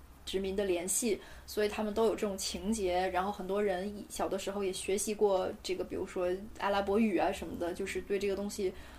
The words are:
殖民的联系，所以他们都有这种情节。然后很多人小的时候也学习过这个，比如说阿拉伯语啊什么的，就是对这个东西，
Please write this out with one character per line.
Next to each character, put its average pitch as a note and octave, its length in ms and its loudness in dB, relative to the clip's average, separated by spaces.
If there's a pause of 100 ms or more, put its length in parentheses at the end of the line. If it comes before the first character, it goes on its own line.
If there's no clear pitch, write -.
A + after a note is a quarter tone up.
(240)
殖 F#3+ 160 -2
民 F#3+ 160 -2
的 G#3 80 2
联 F3 240 0
系， A3 320 2 (240)
所 G#3 220 0
以 - 20 2
他 G#3+ 140 -2
们 G#3 100 -2
都 A3+ 140 4
有 G3 80 4
这 A3 120 -2
种 G3 120 -2
情 F#3+ 340 -2
节。 F#3 380 2
然 F3+ 120 2
后 G3+ 80 0
很 F#3+ 160 -6
多 G3+ 160 2
人 G3 320 0 (140)
小 F3+ 180 -2
的 E3 120 0
时 - 120 -4
候 G3 140 -2
也 F#3 80 2
学 G3 240 0
习 G#3 180 0
过 G3 360 4 (120)
这 F#3 120 -2
个， F3+ 100 -2
比 - 100 -6
如 - 120 -2
说 F3+ 200 -2 (340)
阿 G3+ 100 2
拉 G3+ 100 4
伯 G3+ 180 4
语 G#3 200 4
啊 D#3+ 120 4
什 F#3+ 160 -4
么 - 120 -8
的， E3+ 160 -2
就 G3 100 -4
是 F#3 160 -4
对 G3 180 -2
这 G3+ 80 -2
个 G3 80 2
东 G3+ 140 -2
西， G3 240 -2 (260)